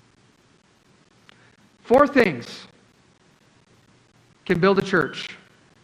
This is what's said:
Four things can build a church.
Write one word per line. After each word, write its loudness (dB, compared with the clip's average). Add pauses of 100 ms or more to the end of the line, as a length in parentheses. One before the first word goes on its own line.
(1800)
Four 4
things -2 (1800)
can 0
build 2
a 0
church. -4 (540)